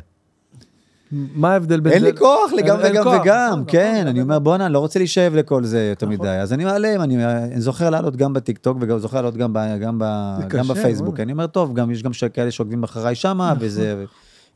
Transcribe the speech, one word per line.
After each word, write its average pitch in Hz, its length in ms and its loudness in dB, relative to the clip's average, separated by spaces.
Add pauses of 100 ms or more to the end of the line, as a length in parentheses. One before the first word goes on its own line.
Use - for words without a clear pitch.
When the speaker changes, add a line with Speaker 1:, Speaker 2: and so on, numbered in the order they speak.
(1120)
Speaker 1:
מה 147 420 0
ההבדל 165 260 2
בין 156 140 4
Speaker 2:
אין 190 80 6
Speaker 1:
זה? - 100 6
Speaker 2:
לי - 60 -8
כוח 285 340 4
Speaker 1:
אין, - 80 0
Speaker 2:
לגמרי 202 280 2
Speaker 1:
אין 202 80 2
Speaker 2:
גם 208 80 2
Speaker 1:
כוח. - 180 4
Speaker 2:
וגם, 226 300 4
Speaker 1:
נכון, 151 160 -2
Speaker 2:
כן, 190 260 4
Speaker 1:
נכון, 190 140 0
Speaker 2:
אני 123 120 0
Speaker 1:
נכון. - 20 0
Speaker 2:
אומר, 147 180 2
"בואנה, 175 260 2
אני 160 80 0
לא 139 60 4
רוצה 156 200 -2
להישאב 175 360 2
לכל 139 280 2
זה 110 260 0
יותר 104 160 -4
Speaker 1:
נכון. 104 140 -2
Speaker 2:
מדי", 101 100 -2
אז 95 240 -2
אני 156 120 -2
מעלה, 208 300 0
אני... 127 300 0
אני 120 360 -2
זוכר 131 280 0
לעלות 160 260 -2
גם 139 180 0
בטיקטוק, 127 480 -2
וגם 113 180 0
זוכר 113 180 -6
לעלות 120 200 -2
גם 120 160 -2
ב-, 107 280 -2
גם 113 180 -4
ב-, 104 380 -4
Speaker 1:
זה 95 100 -6
Speaker 2:
גם 120 160 -2
Speaker 1:
קשה, 131 100 -2
Speaker 2:
בפייסבוק. 120 360 0
Speaker 1:
וואלה. 131 140 -6
Speaker 2:
אני 123 80 -6
אומר, 160 160 -4
"טוב, 160 260 -2
גם, 117 180 -2
יש 113 120 -6
גם 127 100 -4
ש-, - 100 -6
כאלה 120 280 -2
שעוקבים 117 320 -4
אחריי 117 320 -4
שמה", 185 360 -2
Speaker 1:
נכון. 151 100 2
Speaker 2:
וזה, 104 440 -4 (500)